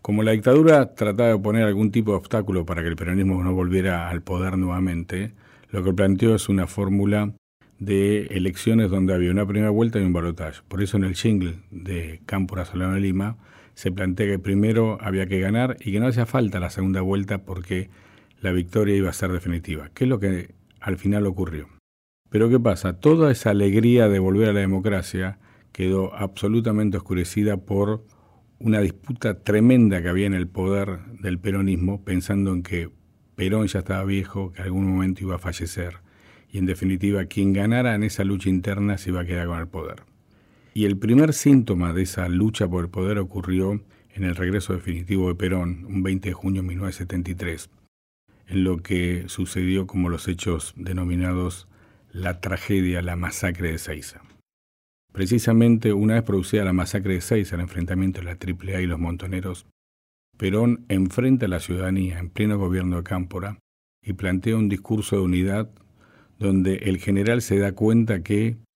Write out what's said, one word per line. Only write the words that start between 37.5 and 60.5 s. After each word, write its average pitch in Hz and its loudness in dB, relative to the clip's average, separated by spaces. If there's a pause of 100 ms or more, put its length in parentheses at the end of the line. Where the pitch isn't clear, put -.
ganara 113 2
en 104 0
esa 107 -2
lucha 98 -2
interna 98 0
se 98 -8
iba 90 -2
a 87 -6
quedar 87 -4
con 85 -6
el 82 -8
poder. 80 -12 (720)
Y 107 2
el 101 2
primer 135 6
síntoma 107 4
de 90 0
esa 90 -2
lucha 101 2
por 87 -2
el 87 -6
poder 98 -2
ocurrió 95 -2 (340)
en 95 -4
el 87 0
regreso 95 -2
definitivo 90 -2
de 87 -2
Perón, 90 -2
un 98 -4
veinte 95 -2
de 87 -4
junio 95 -2
de 90 -4
mil 87 -6
novecientos 92 -8
setenta 90 -4
y 92 -4
tres, 85 -10 (800)
en 95 0
lo 92 0
que 87 -2
sucedió 92 -2
como 92 -2
los 85 -6
hechos 87 -4
denominados 90 -4 (420)
la 90 -6
tragedia, 92 -2
la 87 -4
masacre 87 -4
de 80 -4
Seiza. - -12 (880)
Precisamente 113 4
una 104 2
vez 117 2
producida 101 0
la 92 0
masacre 92 -2
de 90 -2
Seiza, 98 -2
el 85 -4
enfrentamiento 92 -4
de 87 -10
la 87 -10
triple 90 -8
A 92 -2
y 90 -2
los 85 -4
montoneros, 90 -6 (720)
Perón 110 2